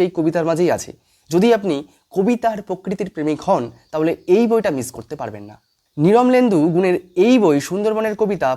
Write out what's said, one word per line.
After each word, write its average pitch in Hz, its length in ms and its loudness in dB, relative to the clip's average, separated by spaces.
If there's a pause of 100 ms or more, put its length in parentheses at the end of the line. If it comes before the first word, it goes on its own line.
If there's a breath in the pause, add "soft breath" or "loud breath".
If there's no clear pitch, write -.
এই 185 120 -4
কবিতার 165 320 -2
মাঝেই 165 280 0
আছে। - 140 -10 (400)
যদি 185 180 2 (100)
আপনি 196 180 -4 (400 soft breath)
কবিতা 233 380 0
আর 208 140 -8
প্রকৃতির 185 460 -6
প্রেমিক 151 320 -4
হন, 180 160 0 (300 soft breath)
তাহলে 156 200 0 (240)
এই 233 140 4
বইটা 220 260 0
মিস 123 200 -6
করতে 120 240 -14
পারবেন 104 300 -12
না। 107 60 -20 (400)
নীরমলেন্দু 240 600 4 (160)
গুণের 180 220 0 (280)
এই 247 180 4
বই 151 160 4 (100)
সুন্দরবনের 214 520 -4
কবিতা, 190 360 -2